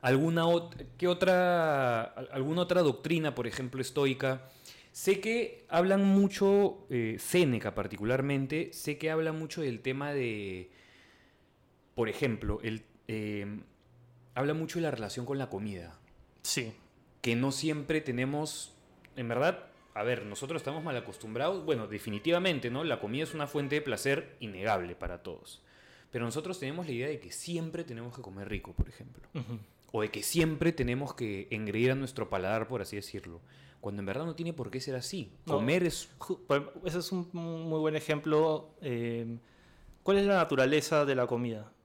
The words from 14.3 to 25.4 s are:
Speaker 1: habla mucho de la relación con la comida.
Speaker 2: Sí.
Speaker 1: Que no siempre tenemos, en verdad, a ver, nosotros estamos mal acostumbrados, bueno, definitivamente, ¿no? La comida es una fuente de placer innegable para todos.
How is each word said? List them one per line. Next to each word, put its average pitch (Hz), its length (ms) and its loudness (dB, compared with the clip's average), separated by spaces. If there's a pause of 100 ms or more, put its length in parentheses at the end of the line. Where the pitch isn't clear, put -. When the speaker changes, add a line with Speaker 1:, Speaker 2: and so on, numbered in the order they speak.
Speaker 1:
habla 143 180 0
mucho 160 260 -4
de 165 40 0
la 151 80 0
relación 117 340 -6
con 139 120 -4
la 131 120 -4
comida. 98 480 -8 (440)
Speaker 2:
Sí. 113 320 -4 (480)
Speaker 1:
Que 117 140 2
no 131 160 2
siempre 151 500 -2
tenemos, 139 720 -4 (420)
en 120 120 -6
verdad, 139 380 2 (280)
a 104 100 -2
ver, 110 220 0
nosotros 139 360 -6
estamos 156 220 -6
mal 143 140 -4
acostumbrados, 123 680 -4
bueno, 117 220 0
definitivamente, 123 840 0
¿no? 135 140 -2
La 143 160 0
comida 123 240 -2
es 156 100 -6
una 151 140 -4
fuente 143 280 0
de 151 60 2
placer 139 580 0
innegable 95 560 -2
para 87 280 -8
todos. - 380 -12 (500)